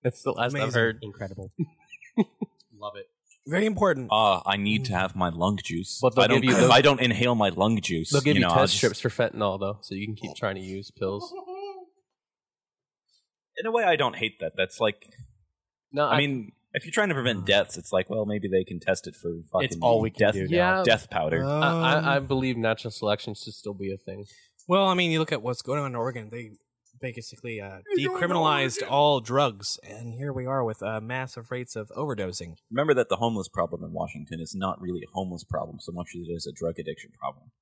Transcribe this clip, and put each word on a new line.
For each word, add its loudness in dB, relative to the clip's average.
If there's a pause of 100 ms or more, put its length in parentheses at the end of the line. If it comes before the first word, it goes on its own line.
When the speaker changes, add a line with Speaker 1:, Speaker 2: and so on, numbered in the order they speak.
Speaker 1:
That's -4
the -2
last -2
I -2
Speaker 2:
amazing. 0
Speaker 1:
heard. 2
Speaker 3:
Incredible. -12
Speaker 1:
<laughs> -10 (640)
Speaker 3:
Love -10
it. -16 (400)
Speaker 2:
Very 0
important. 2
Speaker 4:
Uh, 6
I 2
need 0
to -4
have 0
my 2
lung 0
juice. -6
Speaker 1:
But 6
Speaker 4:
If 2
Speaker 1:
they'll 8
Speaker 4:
I 6
don't, 4
Speaker 1:
give 2
you, 6
Speaker 4:
if 6
Speaker 1:
they'll, 8
Speaker 4:
I 10
don't 6
inhale 2
my 4
lung 2
juice, -2
Speaker 1:
they'll 4
give 4
Speaker 4:
you 4
Speaker 1:
you 4
Speaker 4:
know, 4
I'll 6
Speaker 1:
test 4
Speaker 4:
just 2
Speaker 1:
strips 2
for -2
fentanyl, -2
though, -4
so -12
you -6
can -8
keep -12
trying -4
to -10
use -10
pills. -6 (2250)
Speaker 4:
In -6
a -4
way, 2
I 6
don't 2
hate -4
that. -4
That's -2
like, 0 (840)
Speaker 1:
No, 2
Speaker 4:
I 4
Speaker 1:
I 4
Speaker 4:
mean, 0 (220)
if -4
you're -10
trying 2
to 2
prevent 0
deaths, 4
it's -8
like, 2
well, -2
maybe -4
they 4
can -8
test -2
it -12
for -6 (200)
fucking 2
Speaker 3:
It's -4
all 4
we 0
can -18
Speaker 4:
death, 4
Speaker 3:
do 2
now. 4
Speaker 1:
Yeah. 0
Speaker 4:
death 2
powder. 0
Speaker 2:
Um, 0
Speaker 1:
I, 2
I, 2
I 2
believe -2
natural -2
selection -2
should -12
still -10
be -6
a -8
thing. -14 (420)
Speaker 2:
Well, 4
I 2
mean, 2
you 2
look 0
at -4
what's -4
going -2
on -4
in -6
Oregon. -4
They -14 (500)
basically, -10
uh, -12 (180)
Speaker 4:
You're 0
going -4
to 0
Speaker 2:
decriminalized 2
Speaker 4:
Oregon. -6
Speaker 2:
all 4
drugs, -2
and -12
here -8
we -4
are 0
with, -2
uh, -4
massive -8
rates -8
of -8
overdosing. -6 (140)
Speaker 4:
Remember 2
that 2
the 2
homeless 0
problem -2
in -10
Washington -8
is -10
not -4
really -6
a -18
homeless -6
problem -6
so -14
much -10
as -12
it -6
is -8
a -12
drug -6
addiction -10
problem. -12 (160)